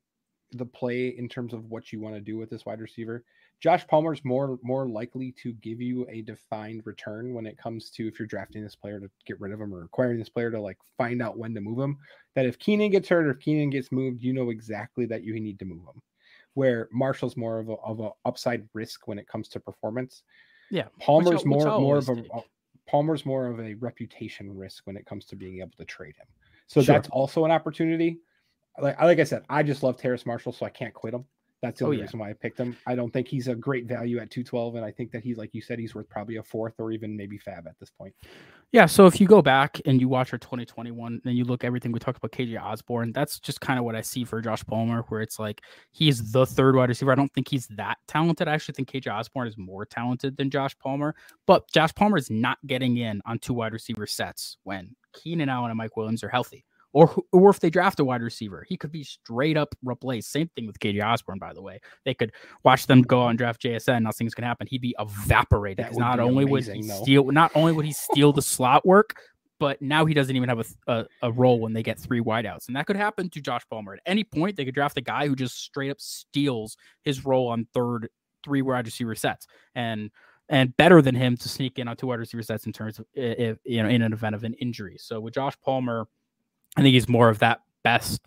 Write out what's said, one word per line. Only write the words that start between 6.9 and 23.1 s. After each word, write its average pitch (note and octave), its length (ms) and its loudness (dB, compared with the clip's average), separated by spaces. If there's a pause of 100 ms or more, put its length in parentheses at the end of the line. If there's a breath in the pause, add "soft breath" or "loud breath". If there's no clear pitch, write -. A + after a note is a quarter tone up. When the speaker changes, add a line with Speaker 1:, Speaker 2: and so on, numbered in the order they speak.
Speaker 1:
when A2+ 140 -10
it G#2+ 100 -16
comes A2+ 320 -12
to A2 180 -10
if G#2+ 120 -10
you're G#2+ 80 -10
drafting G#2 340 -12
this G#2 140 -16
player G#2 240 -14
to G2 100 -16 (160)
get G2 160 -12
rid G2 100 -10
of G#2+ 80 -12
him G#2 140 -10
or F2 100 -14
acquiring A#2+ 360 -2
this G#2+ 100 -12
player A#2+ 220 -4
to, A2 100 -8
like, F#2+ 160 -12 (180)
find B2 280 -4
out A2 160 -8
when A2+ 160 -8
to G#2+ 60 -8
move A2+ 180 -6
him, C#3 180 -4 (380 soft breath)
that C3 100 2
if A#2+ 140 -4
Keenan G#3 320 0
gets F#3+ 180 0
hurt E3+ 160 4
or C#3+ 60 2
if B2 80 -6
Keenan D3+ 320 0
gets C3+ 200 -6
moved, B2+ 300 -4
you B2+ 100 -2
know B2+ 200 -2
exactly A2 560 -8
that A2 160 -8
you A2 160 -8
need G#2 180 -10
to F#2+ 80 -14
move F2 220 -14
him. - 120 -20 (540 soft breath)
Where B2 380 0
Marshall's B2+ 440 -4
more A2+ 220 -6
of A2 120 -8
a, A2 40 -6 (100)
of A2 160 -8
a G#2+ 120 -8 (140)
upside A#2+ 480 -4
risk - 340 -12
when G#2 100 -10
it G#2 100 -16
comes A2 220 -10
to G#2+ 100 -14
performance. A2+ 600 -12 (480 soft breath)
Speaker 2:
Yeah, F3+ 160 -6
which - 200 -20
Speaker 1:
Palmer's D#3+ 240 6
Speaker 2:
I, E3+ 40 4
which D3 120 0
Speaker 1:
more, C#3+ 220 2
Speaker 2:
I - 120 2
Speaker 1:
more C#3 180 4
of B2+ 120 -2
Speaker 2:
always - 0 -
Speaker 1:
a, A#2 120 -4
Speaker 2:
take. A#2 220 -14 (420)
Speaker 1:
Palmer's D3 400 0